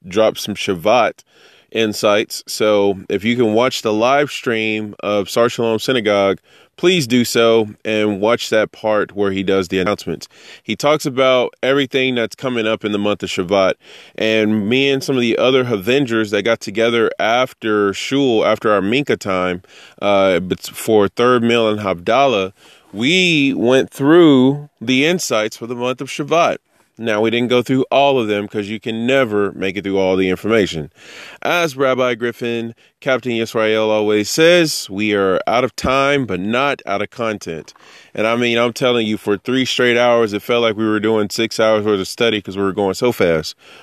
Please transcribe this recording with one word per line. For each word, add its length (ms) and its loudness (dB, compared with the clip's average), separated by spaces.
drop 320 0
some 160 -8
Shabbat 680 0
insights. 760 -2
So 600 0
if 140 -4
you 120 0
can 180 0
watch 300 0
the 100 0
live 380 0
stream 720 -4
of 280 -2
Sar 200 2
Shalom 280 -2
Synagogue, 640 0
please 280 2
do 200 2
so 420 2
and 380 -2
watch 280 0
that 220 0
part 420 -4
where 180 -2
he 120 -4
does 240 0
the 120 -2
announcements. 500 -4
He 140 -6
talks 280 0
about 560 0
everything 540 0
that's 200 -4
coming 300 -4
up 200 -4
in 80 -2
the 60 -2
month 240 -2
of 60 -8
Shabbat. 440 2
And 520 0
me 200 2
and 140 -2
some 120 -2
of 60 2
the 160 0
other 240 2
Avengers 680 0
that 120 0
got 180 0
together 580 0
after 720 0
Shul, 520 0
after 260 0
our 100 2
Mincha 360 0
time, 440 -4
uh, 380 4
but 220 -4
for 480 2
third 340 2
meal 240 2
and 120 -2
Havdalah, 760 0
we 600 0
went 360 2
through 800 4
the 260 0
insights 520 -2
for 100 -12
the 80 -8
month 240 -6
of 80 -10
Shabbat. 500 0
Now, 220 -2
we 100 2
didn't 200 -2
go 120 4
through 300 0
all 300 4
of 80 -2
them 180 -2
'cause 220 -6
you 100 -8
can 260 -6
never 460 2
make 240 -6
it 80 -6
through 140 -2
all 180 2
the 140 2
information. 640 -2
As 340 -2
Rabbi 400 0
Griffin, 580 -6
Captain 320 -2
Yisrael, 560 0
always 400 0
says, 600 2
"We 240 -2
are 320 2
out 200 2
of 100 -8
time, 500 0
but 140 -6
not 460 -2
out 160 -4
of 80 -6
content." 640 -8
And 120 -2
I 120 0
mean, 200 0
I'm 140 2
telling 360 0
you, 100 -2
for 180 0
three 300 -2
straight 320 2
hours, 340 4
it 100 -4
felt 200 0
like 160 0
we 100 0
were 140 0
doing 280 0
six 300 -4
hours 260 2
worth 140 2
of 80 -4
study 340 0
'cause 140 -12
we 80 -2
were 80 0
going 220 -2
so 180 0
fast. 440 0